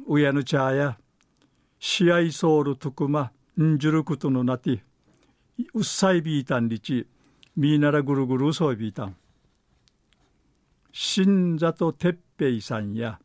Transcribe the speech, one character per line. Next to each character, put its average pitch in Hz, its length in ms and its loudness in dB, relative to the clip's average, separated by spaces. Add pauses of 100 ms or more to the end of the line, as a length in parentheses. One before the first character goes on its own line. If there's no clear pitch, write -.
親 147 260 4
の 143 100 0
茶 135 300 0
や、 139 260 -2 (800)
試 - 320 2
合 170 200 2
ソ 156 280 2
ウ 147 60 2
ル 139 100 -2
と 135 160 -8
く 143 160 -4
ま、 143 240 -2 (260)
ん 156 200 2
じ 143 100 -2
ゅ 156 40 2
る 156 120 2
こ 151 140 -4
と 147 120 -2
の 127 140 0
な 127 140 0
て、 123 260 -4 (880)
う 226 80 -2
っ - 20 0
さ 190 280 0
い 175 100 2
び 156 180 -2
い 131 40 -2
た 127 160 -2
ん 117 80 0
り 113 140 -6
ち、 123 260 -4 (480)
み 147 220 2
ー - 20 2
な 147 120 2
ら 147 100 2
ぐ 139 120 -2
る 135 120 0
ぐ 127 100 -2
る 135 120 0
う 160 60 0
そ 143 200 -2
う - 20 -6
び 107 140 -6
い - 20 -10
た 110 140 -10
ん。 92 100 -12 (1800)
新 190 640 0
里 165 360 0
哲 175 260 -2 (180)
平 127 240 0
さ 110 200 -6
ん 101 120 -6
や、 110 320 -8